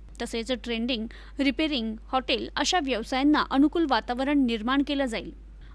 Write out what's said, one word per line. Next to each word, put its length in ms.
तसेच 280
ट्रेडिंग, 420
रिपेअरिंग, 560
हॉटेल 440
अशा 280
व्यवसायांना 680
अनुकूल 400
वातावरण 560
निर्माण 360
केलं 220
जाईल, 260